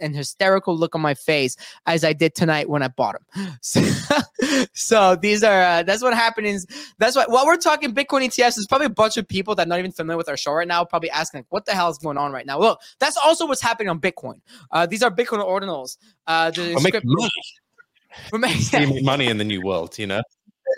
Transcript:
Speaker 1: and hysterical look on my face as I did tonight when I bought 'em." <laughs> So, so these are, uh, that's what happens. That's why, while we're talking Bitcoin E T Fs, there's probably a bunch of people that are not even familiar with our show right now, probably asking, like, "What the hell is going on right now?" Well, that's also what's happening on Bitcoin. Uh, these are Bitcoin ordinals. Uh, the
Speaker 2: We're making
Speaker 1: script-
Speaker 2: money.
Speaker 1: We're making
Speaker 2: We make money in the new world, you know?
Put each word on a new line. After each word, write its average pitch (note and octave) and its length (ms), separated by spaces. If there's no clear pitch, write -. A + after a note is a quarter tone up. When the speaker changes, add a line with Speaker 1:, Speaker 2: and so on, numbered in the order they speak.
Speaker 1:
and D3+ 120
hysterical F#3+ 640
look D#3+ 180
on D#3+ 60
my D3+ 140
face C#3 420
as E3 180
I E3 80
did D#3+ 240
tonight D#3 320
when D3 160
I C3 60
bought A#2 260
'em." F#3 460
<laughs> - 0
So, - 200
so G3 420
these G#3 260
are, G3+ 200
uh, F3 220
that's G#3 200
what B3 100
happens. G#3+ 520
That's B3 180
why, B3+ 120
while B3+ 180
we're E4 100
talking D4+ 380
Bitcoin C#4 300
E B3+ 60
T B3 120
Fs, A#3+ 160
there's G3+ 100
probably C#4 200
a - 20
bunch A3 260
of G#3+ 100
people G3 300
that F3 120
are - 20
not F3 100
even F#3 140
familiar E3 240
with E3 100
our C#3+ 80
show C#3+ 160
right E3+ 160
now, F3 160
probably E3 280
asking, D3+ 280
like, A#2+ 100
"What G3 160
the G#3+ 60
hell F3 180
is D3+ 80
going D3 200
on C#3+ 160
right B2+ 120
now?" C#3 140
Well, G#3 220
that's D4 160
also D#4+ 300
what's C#4 160
happening A3+ 280
on D#3+ 120
Bitcoin. C#3 400
Uh, E3+ 140
these G3+ 160
are A#3+ 100
Bitcoin G#3 340
ordinals. F#3 500
Uh, E3 240
the E3+ 220
Speaker 2:
We're D#3 80
making F#3+ 200
Speaker 1:
script- B2 40
Speaker 2:
money. F3+ 240
Speaker 1:
We're A3 60
making A3+ 200
Speaker 2:
We C#3 220
make C3 100
money C#3 220
in A2+ 100
the G#2 80
new G2+ 160
world, F2+ 360
you G#2+ 80
know? G2 160